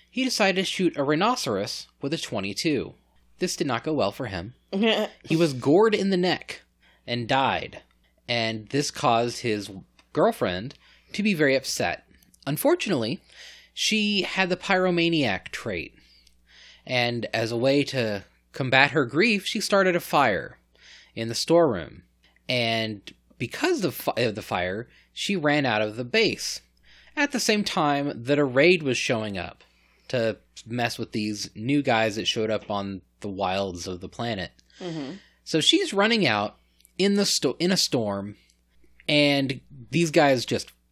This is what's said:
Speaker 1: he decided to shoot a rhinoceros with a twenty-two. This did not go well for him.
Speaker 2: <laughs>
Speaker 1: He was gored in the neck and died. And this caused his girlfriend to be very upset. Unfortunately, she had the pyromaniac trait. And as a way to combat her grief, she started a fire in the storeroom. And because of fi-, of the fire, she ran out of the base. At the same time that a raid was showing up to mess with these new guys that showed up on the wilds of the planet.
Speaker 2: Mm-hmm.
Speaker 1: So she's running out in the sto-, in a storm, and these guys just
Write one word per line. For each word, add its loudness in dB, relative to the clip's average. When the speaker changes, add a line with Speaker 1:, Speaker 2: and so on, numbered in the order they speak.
Speaker 1:
he -2
decided 2
to 0
shoot 0
a -2
rhinoceros -2
with -4
a -4
twenty-two. -4
This -2
did -2
not -2
go -4
well 0
for -8
him. -8
Speaker 2:
<laughs> 0
Speaker 1:
He -2
was 2
gored 4
in 0
the 2
neck -2
and -4
died. 0
And -2
this -2
caused 2
his -4
girlfriend 0
to -4
be 2
very 4
upset. -2
Unfortunately, 0
she 0
had 0
the 0
pyromaniac 2
trait. -8
And 0
as 0
a -2
way 4
to -2
combat 4
her 2
grief, 0
she -4
started 2
a 0
fire 0
in -6
the -4
storeroom. 2
And -2
because -2
of -2
fi-, -4
of 0
the -8
fire, -4
she -4
ran 2
out 2
of -4
the -6
base. -2
At 0
the -2
same 2
time 0
that 2
a 4
raid 6
was 0
showing -2
up -10
to 0
mess -2
with -8
these -4
new 0
guys 2
that -4
showed -2
up -4
on -6
the -10
wilds -4
of -8
the -14
planet. -6
Speaker 2:
Mm-hmm. -8
Speaker 1:
So 0
she's 4
running 2
out 0
in 2
the 2
sto-, 0
in 2
a 0
storm, -2
and 2
these 2
guys 4
just -4